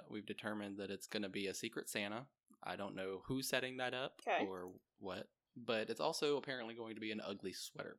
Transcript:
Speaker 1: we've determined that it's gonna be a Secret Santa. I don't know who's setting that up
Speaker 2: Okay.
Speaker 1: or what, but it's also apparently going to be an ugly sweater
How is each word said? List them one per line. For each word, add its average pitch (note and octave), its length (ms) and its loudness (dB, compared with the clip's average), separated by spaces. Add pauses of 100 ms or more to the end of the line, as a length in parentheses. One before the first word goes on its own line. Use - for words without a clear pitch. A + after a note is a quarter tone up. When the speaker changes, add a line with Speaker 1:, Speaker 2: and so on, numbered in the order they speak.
Speaker 1:
we've G#2 180 -4
determined G#2 520 0
that G2 120 0
it's G2 180 -4
gonna G#2 200 0
be G2 200 0
a F#2 60 0
Secret - 360 -2
Santa. G#2+ 340 0 (380)
I F#2 140 -2
don't G2 200 -2
know F#2+ 300 0
who's C3 240 2
setting B2+ 260 2
that B2+ 160 2
up B2+ 340 -2
Speaker 2:
Okay. D#3+ 200 6
Speaker 1:
or F#2 260 -4 (260)
what, F#2+ 300 -2 (260)
but A2+ 360 2
it's A2+ 100 0
also D3 380 4
apparently B2 360 -2
going A2+ 200 -4
to G#2+ 80 -6
be A2 100 0
an G#2+ 80 0
ugly G2+ 320 -2
sweater - 460 -6